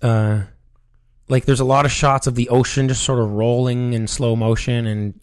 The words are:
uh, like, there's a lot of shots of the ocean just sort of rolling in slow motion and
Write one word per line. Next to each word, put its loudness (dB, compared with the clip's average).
uh, 0
like, 0
there's 2
a 0
lot 4
of 0
shots 0
of -2
the 0
ocean 2
just -2
sort 0
of 0
rolling 0
in -2
slow -2
motion 0
and -4